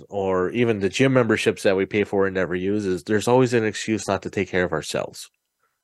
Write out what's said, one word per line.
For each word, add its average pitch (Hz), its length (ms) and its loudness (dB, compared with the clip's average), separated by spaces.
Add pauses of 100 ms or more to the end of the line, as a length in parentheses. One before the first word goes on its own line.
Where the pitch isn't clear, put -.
or 95 420 0
even 117 280 0
the 98 100 0
gym 135 240 2
memberships 110 500 2
that 98 120 4
we 95 100 2
pay 104 180 0
for 98 220 0
and 95 100 -6
never 90 200 -2
use, 98 300 -2
is 92 180 -2
there's 107 240 0
always 123 260 4
an 113 120 2
excuse 107 420 -4
not 98 160 -2
to 95 60 -8
take 95 200 -4
care 90 140 0
of 85 100 -2
ourselves. - 560 -6 (540)